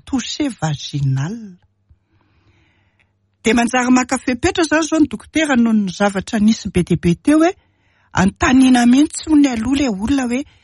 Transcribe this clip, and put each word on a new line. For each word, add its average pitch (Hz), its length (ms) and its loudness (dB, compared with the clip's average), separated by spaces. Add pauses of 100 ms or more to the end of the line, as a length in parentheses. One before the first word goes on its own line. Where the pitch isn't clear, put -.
Toucher - 440 -6 (120)
vaginal. 151 960 -6 (1900)
Dia 220 80 2
manjary 247 380 0
maka 254 260 0
fepetra 339 460 -2
izany 311 220 0
izao 320 140 -2
ny 302 100 2
dokotera 294 460 -4
noho 233 180 2
ny 208 180 0
zavatra 202 480 -4
nisy 214 300 0
be 180 140 0
dia 165 140 0
be 170 180 0
teo 302 240 2
hoe: 330 120 2 (640)
"Antaniana 247 720 2
mihitsy 269 440 2
hono 294 200 4
aloha 240 260 -4
ilay 277 140 -2
olona 233 380 -4
hoe: 247 160 -4 (200)